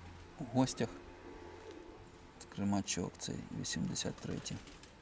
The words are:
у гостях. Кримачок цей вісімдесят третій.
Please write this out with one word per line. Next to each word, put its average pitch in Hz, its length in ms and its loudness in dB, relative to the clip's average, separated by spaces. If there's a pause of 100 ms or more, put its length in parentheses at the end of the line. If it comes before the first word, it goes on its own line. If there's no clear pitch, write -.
(400)
у - 40 -2 (100)
гостях. 123 360 6 (1700)
Кримачок 98 600 4
цей - 180 0 (260)
вісімдесят - 540 2
третій. - 400 -2 (460)